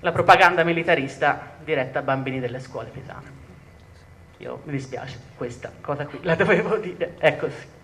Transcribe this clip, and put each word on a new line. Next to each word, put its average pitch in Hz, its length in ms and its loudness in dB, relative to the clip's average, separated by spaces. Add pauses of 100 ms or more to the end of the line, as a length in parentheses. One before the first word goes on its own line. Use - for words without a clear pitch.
la 170 120 0
propaganda 175 520 6
militarista 160 960 0
diretta 143 380 -2
a - 20 -10
bambini 135 380 -2
delle 123 200 -6
scuole 113 280 -12
pisane. - 580 -16 (920)
Io, 123 260 -12
mi 147 80 -10
dispiace, 127 460 -8 (180)
questa 120 340 -10 (100)
cosa 143 260 -6
qui - 160 -14
la 165 140 0
dovevo 190 400 2
dire, - 420 -6
è 151 180 2
così. - 480 -8